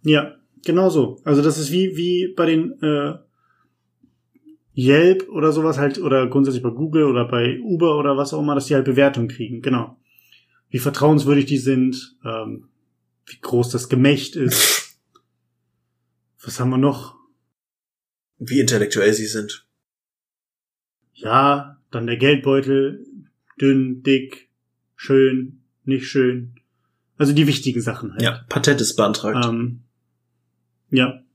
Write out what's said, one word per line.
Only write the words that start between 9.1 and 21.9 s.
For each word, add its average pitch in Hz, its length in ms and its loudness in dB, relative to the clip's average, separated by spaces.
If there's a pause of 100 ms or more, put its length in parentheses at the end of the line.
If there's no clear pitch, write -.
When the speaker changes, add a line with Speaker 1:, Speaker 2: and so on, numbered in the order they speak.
Speaker 1:
kriegen, 117 340 -10
genau. 123 360 -4 (720)
Wie 131 80 -6
vertrauenswürdig 143 680 2
die 139 120 -2
sind, 127 680 -2
ähm, 110 460 -10 (560)
wie - 160 -20
groß 120 280 0
das - 200 -6
Gemächt 139 460 2
ist. - 640 0 (720)
Speaker 2:
<laughs> - 720 -20
Speaker 1:
Was - 160 -12
haben 127 100 0
wir 131 80 0
noch? - 380 -2 (1200)
Speaker 2:
Wie 117 220 -2
intellektuell 107 540 2
sie 110 120 -4
sind. 107 400 -10 (1500)
Speaker 1:
Ja, 135 680 0 (100)
dann 117 160 -6